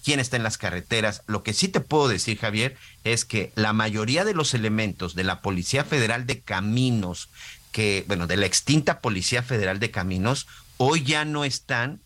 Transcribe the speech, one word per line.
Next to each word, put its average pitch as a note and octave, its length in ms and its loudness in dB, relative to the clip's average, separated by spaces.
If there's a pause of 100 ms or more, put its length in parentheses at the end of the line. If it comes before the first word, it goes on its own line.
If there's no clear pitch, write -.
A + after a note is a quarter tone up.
¿Quién C#3+ 160 2
está B2 160 0
en A2+ 60 0
las A2 140 -2
carreteras? G2+ 680 -2
Lo G#2+ 160 -4
que A2 100 -4
sí F#3+ 140 0
te F#3 140 0
puedo C#3+ 260 4
decir, G#2+ 320 0
Javier, A2+ 380 -2 (260)
es A#2 220 0
que G#2 300 -4
la G#2+ 180 2
mayoría A2 500 0
de G#3 100 0
los D#3 200 0
elementos G#2+ 600 -2
de F#2 100 0
la F2+ 160 -2
Policía G2+ 420 0
Federal A#2+ 420 0
de C#3+ 140 -4
Caminos, G#2 880 -2 (460)
que, G2+ 340 2
bueno, F2+ 180 0
de F2 120 0
la G2+ 80 4
extinta D3 560 2
Policía A#2+ 420 0
Federal G2+ 380 0
de A#2 100 -2
Caminos, F#2+ 560 -2 (300)
hoy C#3+ 260 4
ya D3+ 220 2
no D3 180 -2
están C3 640 -2